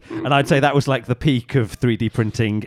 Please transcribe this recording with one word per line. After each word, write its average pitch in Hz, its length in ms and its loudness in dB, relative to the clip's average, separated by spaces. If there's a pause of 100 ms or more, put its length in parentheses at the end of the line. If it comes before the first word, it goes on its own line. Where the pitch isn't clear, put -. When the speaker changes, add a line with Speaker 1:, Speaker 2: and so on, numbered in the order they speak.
Speaker 1:
<laughs> - 60 -18
Speaker 2:
And - 240 -2
I'd 139 120 2
say 139 140 4
that 139 140 2
was, 143 120 2
like, 135 200 -2
the 123 80 0
peak 127 400 -2
of 113 180 0
three 120 240 0
D 113 140 -2
printing 107 560 -2